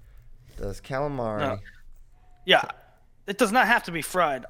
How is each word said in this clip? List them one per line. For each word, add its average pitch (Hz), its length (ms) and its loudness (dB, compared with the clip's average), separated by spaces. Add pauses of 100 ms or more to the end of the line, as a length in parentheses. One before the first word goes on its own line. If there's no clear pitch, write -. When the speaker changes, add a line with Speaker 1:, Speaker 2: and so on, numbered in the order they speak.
(580)
Speaker 1:
Does 98 240 -8
calamari 131 580 -4
Speaker 2:
No. 131 200 -2 (840)
Yeah. 180 180 6 (640)
It 202 100 -8
does 208 140 4
not 185 160 4
have 226 160 4
to 180 80 -10
be 165 100 -4
fried. 147 480 0